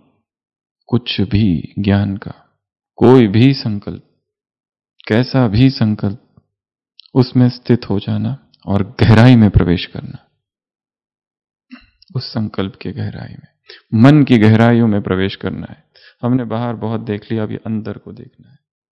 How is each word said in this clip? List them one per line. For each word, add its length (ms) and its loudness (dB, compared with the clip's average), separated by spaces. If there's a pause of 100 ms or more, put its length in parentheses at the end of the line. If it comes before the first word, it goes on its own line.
(880)
कुछ 320 -4
भी 580 -2
ज्ञान 380 -2
का, 160 -16 (640)
कोई 300 6
भी 260 4
संकल्प, 560 -10 (1000)
कैसा 400 0
भी 220 2
संकल्प, 760 -6 (720)
उसमें 340 2
स्थित 400 -2
हो 100 -4
जाना 380 -6 (280)
और 180 -2 (160)
गहराई 360 6
में 140 6
प्रवेश 360 0
करना। 340 -16 (2000)
उस 180 -12
संकल्प 480 -8
के 100 -12
गहराई 420 -12
में, 140 -20 (540)
मन 220 6
की 140 2
गहराइयों 500 4
में 140 -2
प्रवेश 340 -4
करना 340 -10
है। 140 -20 (380)
हमने 220 -2
बाहर 320 -8
बहुत 260 -8
देख 300 -8
लिया, 120 -4
अभी 140 -8
अंदर 400 -10
को 160 -20
देखना 360 -20
है। 80 -20 (340)